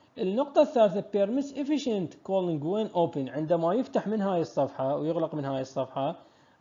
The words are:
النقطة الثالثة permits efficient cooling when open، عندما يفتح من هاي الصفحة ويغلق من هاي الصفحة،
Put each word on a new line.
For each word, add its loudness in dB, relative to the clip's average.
النقطة 2
الثالثة 4
permits -2
efficient -2
cooling -2
when -2
open، 0
عندما 0
يفتح 0
من 0
هاي 2
الصفحة 0
ويغلق -2
من -4
هاي -2
الصفحة، -4